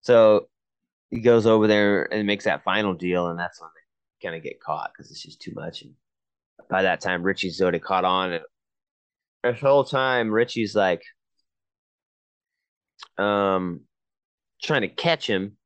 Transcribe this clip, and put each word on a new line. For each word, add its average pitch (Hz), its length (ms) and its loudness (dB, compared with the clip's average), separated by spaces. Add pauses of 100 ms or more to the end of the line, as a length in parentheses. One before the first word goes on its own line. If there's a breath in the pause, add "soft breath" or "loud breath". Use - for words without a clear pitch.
so 110 460 6 (640)
he 120 100 -8
goes 113 260 4
over 110 200 6
there 104 460 2
and 107 140 -2
makes 101 180 -2
that 76 180 -2
final 98 320 -2
deal, 87 340 -2
and 85 100 -8
that's 87 220 -10
when 82 140 -20
they - 540 -20
kinda 82 120 -10
get - 200 -16
caught - 360 -8
'cause - 140 -20
it's - 120 -20
just - 180 -20
too - 140 -16
much. 80 280 -14
And - 120 -20 (760)
by 92 120 0
that 90 180 0
time, 90 220 -4
Richie's 92 380 -4
already 90 200 2
caught 92 240 -2
on, 92 300 0
and 82 100 -10 (1000)
this 120 180 -4
whole 143 240 4
time, 131 460 0
Richie's, 110 460 -2
like, 92 260 2 (2250)
um, 95 640 0 (800)
trying 143 200 0
to 98 60 -4
catch - 400 -4
him 101 380 -2